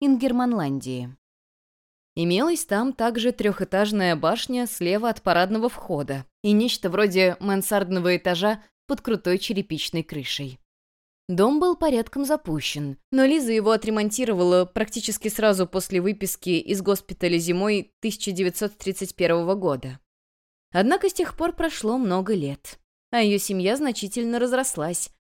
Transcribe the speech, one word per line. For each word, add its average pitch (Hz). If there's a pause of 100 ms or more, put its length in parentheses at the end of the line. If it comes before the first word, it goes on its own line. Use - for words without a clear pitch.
Ингерманландии. 208 (1040)
Имелась 208
там 240
также 233
трехэтажная 202
башня 233
слева 208
от 220
парадного 190
входа 143 (180)
и 208
нечто 214
вроде 185
мансардного 190
этажа 185 (220)
под 277
крутой 190
черепичной 175
крышей. 139 (680)
Дом 214
был 359
порядком 269
запущен, 151 (140)
но 262
Лиза 269
его 220
отремонтировала 214
практически 214
сразу 202
после 185
выписки 190
из 196
госпиталя 180
зимой 180
тысяча 208
девятьсот 185
тридцать 190
первого 170
года. 135 (720)
Однако 285
с -
тех -
пор 330
прошло 277
много 190
лет, 143 (320)
а 233
ее 202
семья 196
значительно 233
разрослась, 240 (180)